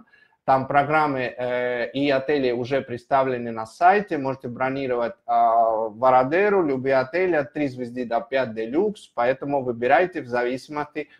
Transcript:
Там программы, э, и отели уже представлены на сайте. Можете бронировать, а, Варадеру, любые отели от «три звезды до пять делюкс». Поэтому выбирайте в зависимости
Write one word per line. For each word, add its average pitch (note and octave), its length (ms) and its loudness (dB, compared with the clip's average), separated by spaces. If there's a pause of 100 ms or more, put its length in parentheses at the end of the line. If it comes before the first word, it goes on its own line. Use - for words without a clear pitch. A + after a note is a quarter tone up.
(440)
Там C3 220 2
программы, C#3+ 680 2
э, B2 540 -2
и C#3+ 200 0
отели C3+ 420 0
уже B2 280 -2
представлены B2 720 -2
на A2 160 -8
сайте. F#3 500 2
Можете C3+ 320 -4
бронировать, B2 640 -2 (140)
а, A2+ 640 2
Варадеру, C3+ 720 2
любые C3+ 340 0
отели E3+ 380 0
от C#3 180 -2
«три D3 160 -2
звезды B2 380 -8
до A#2 160 -2
пять B2+ 320 -2
делюкс». C#3+ 600 -4
Поэтому C3+ 480 0
выбирайте C3+ 600 0
в B2+ 40 -12
зависимости C3 920 -6